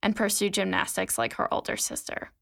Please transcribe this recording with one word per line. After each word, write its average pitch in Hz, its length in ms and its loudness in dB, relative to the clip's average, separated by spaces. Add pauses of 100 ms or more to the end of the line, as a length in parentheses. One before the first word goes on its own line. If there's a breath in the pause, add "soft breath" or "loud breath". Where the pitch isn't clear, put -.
and 208 120 2
pursue 202 360 2
gymnastics 190 640 0
like - 200 0
her - 180 0
older - 200 -2
sister. - 680 -6